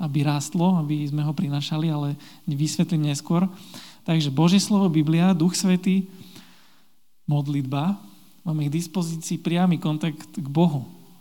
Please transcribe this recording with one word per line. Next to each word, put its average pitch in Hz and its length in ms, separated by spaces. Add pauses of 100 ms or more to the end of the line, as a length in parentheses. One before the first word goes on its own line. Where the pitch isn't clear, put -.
aby 147 240
rástlo, 165 560
aby 147 240
sme 147 160
ho 147 160
prinášali, 151 560
ale 147 240 (320)
vysvetlím 151 640
neskôr. 170 320 (640)
Takže 160 240
Božie 170 280
slovo, 196 280
Biblia, 165 480
Duch 170 160
Svätý, 185 560 (1200)
modlitba. 147 720 (440)
Máme 151 240
k 143 120
dispozícii 165 600
priamy 175 360
kontakt 151 560
k 143 160
Bohu. 143 400 (320)